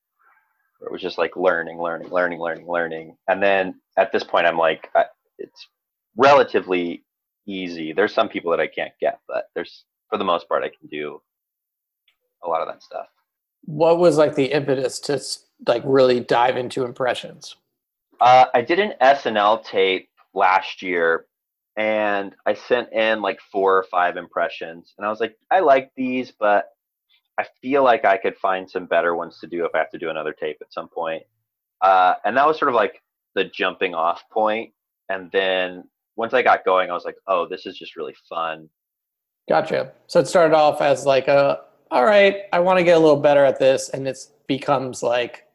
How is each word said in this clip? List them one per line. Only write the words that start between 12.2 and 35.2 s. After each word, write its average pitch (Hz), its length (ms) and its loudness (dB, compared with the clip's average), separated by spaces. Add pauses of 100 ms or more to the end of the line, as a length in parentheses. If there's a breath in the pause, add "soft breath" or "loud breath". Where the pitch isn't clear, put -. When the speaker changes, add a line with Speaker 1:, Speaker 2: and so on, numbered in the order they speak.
Speaker 1:
a 87 40 -8
lot 82 120 -2
of 80 80 -6
that - 140 -14
stuff. - 240 -14 (560)
Speaker 2:
What 165 360 0
was, 165 200 4
like, 147 160 2
the 135 180 0
impetus 135 480 -2
to 143 140 -4
s-, - 320 -10 (200)
like, 120 200 0
really 127 340 4
dive 123 360 0
into 127 280 -6
impressions? - 720 -8 (640)
Speaker 1:
Uh, 127 340 8
I 123 80 2
did 170 160 0
an 208 220 -2
S 135 260 4
N 113 100 -2
L 104 220 4
tape 95 500 -2 (260)
last 92 480 0
year, 85 440 0 (500)
and 107 580 -2 (120)
I 104 80 0
sent - 380 -4
in, 110 280 0
like, 98 200 -4 (100)
four 95 260 2
or 92 80 2
five 87 320 -2
impressions, 85 800 -8
and 101 100 -10
I 107 40 -2
was 107 80 -8
like, 113 180 -6 (140)
"I 175 100 2
like 135 360 2
these, 127 340 -6
but 104 380 0 (680)
I 107 80 -6 (140)
feel 135 220 0
like 120 220 4
I 98 120 4
could 95 200 -4
find 92 340 -4
some 90 160 -8
better 85 300 0
ones 82 240 -10
to 82 80 -16
do 85 160 -6
if 80 100 -6
I 80 40 0
have 78 120 -4
to 82 80 -14
do 82 120 -8
another 78 220 -8
tape 78 280 -10
at - 120 -20
some 82 160 -12
point." 80 360 -10 (560)
Uh, 92 340 4 (100)
and 107 120 -2
that 139 100 4
was 156 120 2
sort 143 100 0
of, 123 80 0
like, 101 260 -2 (320)
the 98 100 0
jumping 90 500 -4
off 82 360 -2
point. 107 420 -2 (360)
And 95 240 -8